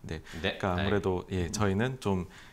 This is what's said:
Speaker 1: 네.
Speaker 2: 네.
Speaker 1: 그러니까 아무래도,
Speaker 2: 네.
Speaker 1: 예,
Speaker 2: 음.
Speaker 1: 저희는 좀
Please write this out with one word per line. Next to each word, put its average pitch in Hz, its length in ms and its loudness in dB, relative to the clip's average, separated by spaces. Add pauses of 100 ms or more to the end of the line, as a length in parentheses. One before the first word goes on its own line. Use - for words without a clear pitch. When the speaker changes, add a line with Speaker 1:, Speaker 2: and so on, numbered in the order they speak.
Speaker 1:
네. 80 180 -6 (220)
Speaker 2:
네. 92 160 0
Speaker 1:
그러니까 95 140 0
아무래도, 92 560 2
Speaker 2:
네. 95 80 -2
Speaker 1:
예, 90 80 2
Speaker 2:
음. 76 80 -4
Speaker 1:
저희는 107 480 2
좀 92 260 2 (260)